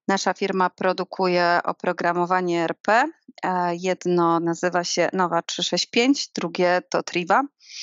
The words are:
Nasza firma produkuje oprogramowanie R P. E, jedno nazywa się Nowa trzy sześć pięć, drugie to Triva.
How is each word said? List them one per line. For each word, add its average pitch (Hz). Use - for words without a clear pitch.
Nasza 196
firma 190
produkuje 180
oprogramowanie 175
R 160
P. 226
E, 175
jedno 175
nazywa 170
się 175
Nowa 170
trzy -
sześć -
pięć, 254
drugie 180
to 165
Triva. 185